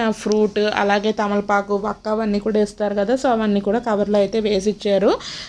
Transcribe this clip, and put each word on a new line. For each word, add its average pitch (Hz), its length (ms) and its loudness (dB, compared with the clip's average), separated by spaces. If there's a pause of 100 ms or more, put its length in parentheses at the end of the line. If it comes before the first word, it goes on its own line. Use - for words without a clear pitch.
(100)
ఫ్రూట్, 214 480 0
అలాగే 208 540 0
తమలపాకు, 202 640 0
వక్క 214 320 -6
అవన్నీ 214 300 0
కూడా 214 220 0
ఇస్తారు 208 340 -2
కదా. 202 200 0
So, 269 120 -2
అవన్నీ 220 340 2
కూడా 202 180 0
కవర్లో 208 400 0
అయితే 202 220 2
వేసి 208 300 0
ఇచ్చారు. 202 480 2 (300)